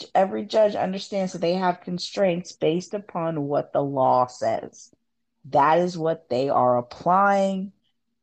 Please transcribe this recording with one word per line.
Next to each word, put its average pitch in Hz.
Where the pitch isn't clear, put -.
every 208
judge 214
understands 185
that 175
they 175
have 180
constraints 180
based 165
upon 165
what 143
the 143
law 131
says. -
That 147
is 180
what 160
they 131
are 123
applying 196